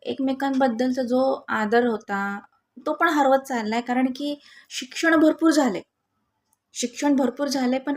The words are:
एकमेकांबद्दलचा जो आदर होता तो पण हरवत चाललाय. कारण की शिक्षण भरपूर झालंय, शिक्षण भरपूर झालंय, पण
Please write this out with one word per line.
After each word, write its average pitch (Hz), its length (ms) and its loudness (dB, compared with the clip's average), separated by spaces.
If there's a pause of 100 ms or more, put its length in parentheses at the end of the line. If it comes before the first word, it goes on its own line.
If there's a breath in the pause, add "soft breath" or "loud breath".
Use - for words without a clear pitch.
एकमेकांबद्दलचा 262 1000 -2
जो 262 440 0
आदर 220 380 2
होता 202 540 -4 (460)
तो 302 80 -2
पण 339 160 0
हरवत 269 380 2
चाललाय. 226 340 -4
कारण 254 340 0
की 285 240 -6 (300 loud breath)
शिक्षण - 460 -2
भरपूर 311 360 4
झालंय, 254 300 2 (920)
शिक्षण 285 420 -2
भरपूर 269 320 0
झालंय, 262 320 -2
पण 277 180 -6